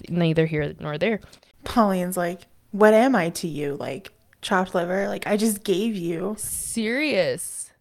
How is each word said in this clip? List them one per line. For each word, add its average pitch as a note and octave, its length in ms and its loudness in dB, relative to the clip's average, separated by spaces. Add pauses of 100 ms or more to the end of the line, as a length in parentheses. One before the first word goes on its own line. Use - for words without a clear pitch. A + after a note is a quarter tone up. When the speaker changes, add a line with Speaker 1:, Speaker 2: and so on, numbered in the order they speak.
Speaker 1:
neither E3 380 2
here D#3 340 -4
nor D3+ 180 -8
there. G3 220 -2 (440)
Speaker 2:
Pauline's F#3+ 520 0
like, F3+ 320 -4 (240)
"What G#3+ 200 8
am B3 220 6
I E3+ 160 2
to - 180 -6
you? D3 280 -4
Like, C3 360 -8 (300)
chopped F#3 320 0
liver? F#3 340 0
Like, G3+ 200 -6
I G#3+ 80 2
just G#3 260 0
gave G#3 320 0
you." F3 440 -4
Speaker 1:
Serious. A3 1400 -2